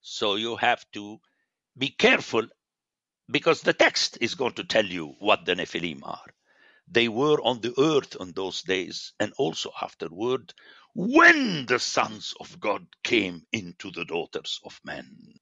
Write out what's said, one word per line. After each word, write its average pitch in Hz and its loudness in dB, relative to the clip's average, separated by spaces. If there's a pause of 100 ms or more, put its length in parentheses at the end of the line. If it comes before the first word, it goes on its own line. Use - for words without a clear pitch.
So 104 -2
you 110 -4
have 120 2
to 104 -10 (640)
be 135 -2
careful, 127 2 (800)
because 147 2
the 175 2
text - 2
is 117 -2
going 120 -2
to 98 -6
tell 107 4
you 85 -6
what 95 2
the 92 2
Nephilim 82 -6
are. - -14 (520)
They 117 2
were 143 2
on 120 0
the 120 -2
earth 147 2
in 90 -10
those 92 -6
days, 92 -4
and 104 -2
also 151 -2 (100)
afterward, 113 -6 (420)
when 262 4
the 120 0
sons 110 -4
of - -18
God 98 -4 (160)
came 92 2 (140)
into 92 -8
the 85 -6
daughters - -6
of - -18
men. - -16